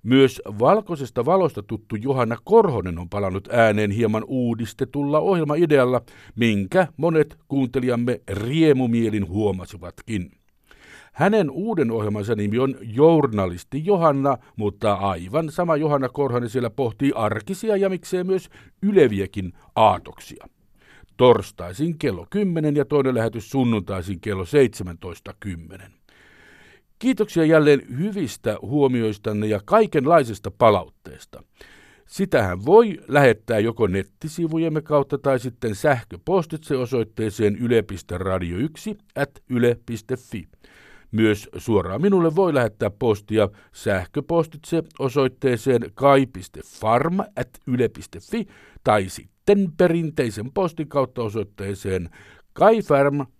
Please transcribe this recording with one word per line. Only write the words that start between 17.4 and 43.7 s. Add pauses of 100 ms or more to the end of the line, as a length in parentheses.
ja
miksei
myös (340)
yleviäkin (220)
aatoksia. (720)
Torstaisin
kello
kymmenen
ja
toinen
lähetys
sunnuntaisin
kello
seitsemäntoista
kymmenen. (1080)
Kiitoksia
jälleen (160)
hyvistä
huomioistanne
ja
kaikenlaisesta
palautteesta. (640)
Sitähän
voi
lähettää
joko
nettisivujemme
kautta
tai
sitten
sähköpostitse
osoitteeseen
yle
piste
radio
yksi (180)
at (200)
yle
piste
fi. (640)
Myös
suoraan
minulle
voi
lähettää
postia (220)